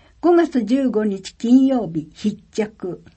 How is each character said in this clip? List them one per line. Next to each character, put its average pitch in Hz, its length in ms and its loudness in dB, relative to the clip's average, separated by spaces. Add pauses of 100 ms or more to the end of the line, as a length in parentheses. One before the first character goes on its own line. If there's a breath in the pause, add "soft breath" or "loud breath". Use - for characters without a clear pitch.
(220 soft breath)
五 339 120 4
月 311 300 2
十 262 260 0
五 214 140 -2
日 196 300 -6
金 254 340 4
曜 247 200 -2
日 160 260 -8
必 - 280 -6 (100)
着。 - 520 -8 (120)